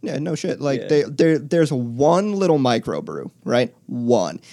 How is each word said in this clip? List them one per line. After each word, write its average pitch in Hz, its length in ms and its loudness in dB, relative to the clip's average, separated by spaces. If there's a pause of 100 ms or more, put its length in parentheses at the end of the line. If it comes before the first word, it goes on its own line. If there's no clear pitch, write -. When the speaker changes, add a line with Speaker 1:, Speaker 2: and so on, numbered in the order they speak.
Speaker 1:
Yeah, 147 180 -6
no 160 160 -4
shit. 160 240 -6
Like, 139 220 -2
Speaker 2:
Yeah. - 60 -10
Speaker 1:
they, 147 160 2
there, 156 360 2
there's 156 320 0
one 147 640 0
little 185 240 2
microbrew, 107 720 -2 (140)
right? 120 300 0 (120)
One. 117 540 0 (140)